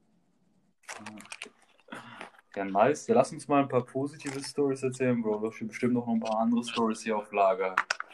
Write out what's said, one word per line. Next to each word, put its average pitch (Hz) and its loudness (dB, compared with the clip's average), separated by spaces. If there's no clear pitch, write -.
Ja, 98 -4
nice. 101 2
Ja, 113 4
lass 123 4
uns 151 -12
mal 143 4
ein 131 -6
paar 127 2
positive 139 -6
Stories 135 -2
erzählen, 127 0
Bro. 107 0
Du 110 -2
hast 110 -8
bestimmt 120 0
noch 120 0
ein 113 2
paar 110 0
andere 117 2
Stories 113 0
hier 110 -2
auf 101 -6
Lager. 95 2